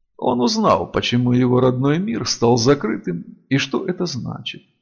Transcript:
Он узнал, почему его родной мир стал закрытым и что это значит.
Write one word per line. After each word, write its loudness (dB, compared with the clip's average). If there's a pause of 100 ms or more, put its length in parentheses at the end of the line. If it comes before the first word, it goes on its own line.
(260)
Он 0
узнал, 0
почему 0
его 4
родной 2
мир -4
стал 2
закрытым 0 (240)
и 2
что -4
это -4
значит. -8 (180)